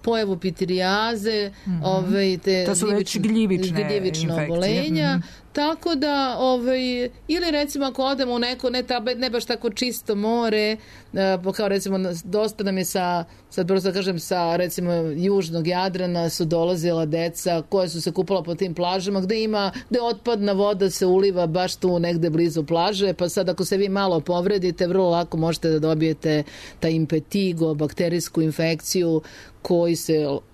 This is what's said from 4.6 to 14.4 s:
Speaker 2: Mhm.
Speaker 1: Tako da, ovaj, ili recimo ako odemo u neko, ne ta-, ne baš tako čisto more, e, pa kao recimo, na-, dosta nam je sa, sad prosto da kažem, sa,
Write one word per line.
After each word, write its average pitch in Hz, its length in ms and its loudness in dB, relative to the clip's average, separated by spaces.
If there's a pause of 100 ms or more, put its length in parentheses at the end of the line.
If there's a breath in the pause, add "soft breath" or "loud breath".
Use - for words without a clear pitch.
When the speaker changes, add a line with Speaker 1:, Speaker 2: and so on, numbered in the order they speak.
Speaker 2:
Mhm. 170 100 -4 (260 loud breath)
Speaker 1:
Tako 320 420 0
da, 269 440 0
ovaj, 254 720 0 (180)
ili 339 240 0
recimo 294 340 0
ako 269 180 -2
odemo 262 300 0
u 240 60 0
neko, 247 300 -2
ne 247 140 -2
ta-, 247 340 -2
ne 247 120 -2
baš 226 160 -4
tako 233 240 -4
čisto 220 460 -4
more, 214 640 0 (360 loud breath)
e, 190 300 2
pa 190 100 -2
kao 208 140 -2
recimo, 196 300 0
na-, 185 160 -2 (100)
dosta 208 400 -2
nam 190 140 0
je 180 80 0
sa, 175 400 0 (240 loud breath)
sad 180 180 -2
prosto 190 220 2
da 175 40 -2
kažem, 185 260 -2
sa, 170 360 0